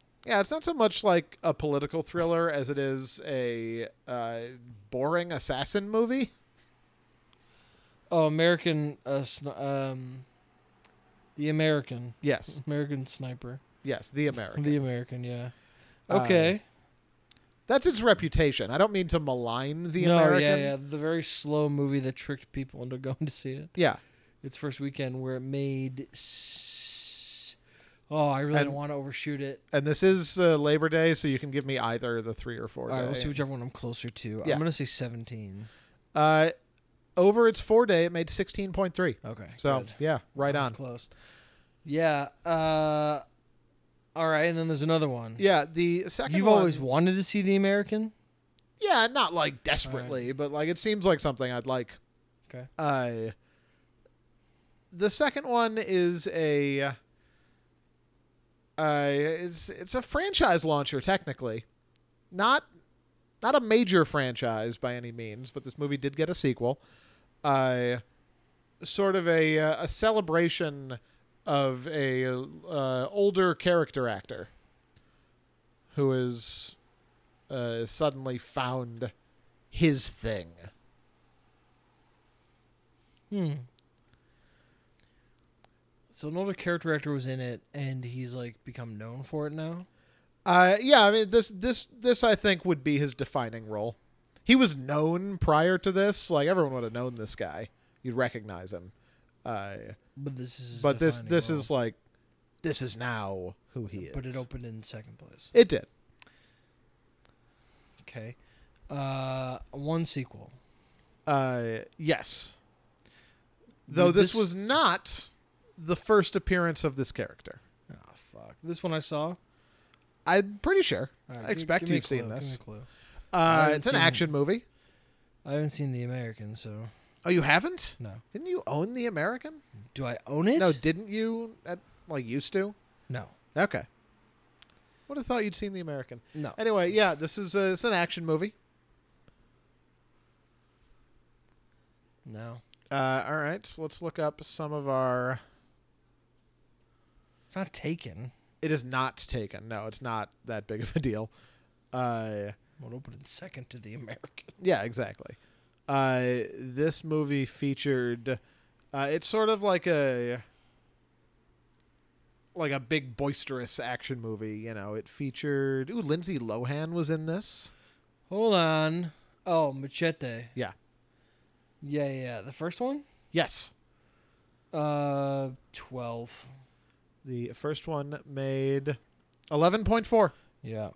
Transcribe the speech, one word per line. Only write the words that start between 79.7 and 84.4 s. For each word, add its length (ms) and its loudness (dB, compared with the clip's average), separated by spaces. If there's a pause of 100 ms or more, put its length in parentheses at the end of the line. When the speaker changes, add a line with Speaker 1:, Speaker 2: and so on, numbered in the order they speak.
Speaker 1:
thing. 380 -6 (2750)
Speaker 2:
Hmm. 220 -2 (2500)